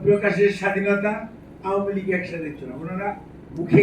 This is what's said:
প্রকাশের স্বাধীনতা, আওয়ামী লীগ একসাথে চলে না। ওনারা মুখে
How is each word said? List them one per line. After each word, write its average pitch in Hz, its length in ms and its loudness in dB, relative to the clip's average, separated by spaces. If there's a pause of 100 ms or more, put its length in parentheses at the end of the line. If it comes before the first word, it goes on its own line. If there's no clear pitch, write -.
প্রকাশের 202 440 4 (100)
স্বাধীনতা, 202 520 0 (560)
আওয়ামী 202 280 -2
লীগ 190 120 -4 (100)
একসাথে 165 400 -8
চলে 127 140 -12
না। 127 100 -14
ওনারা 185 260 -6 (480)
মুখে 165 260 4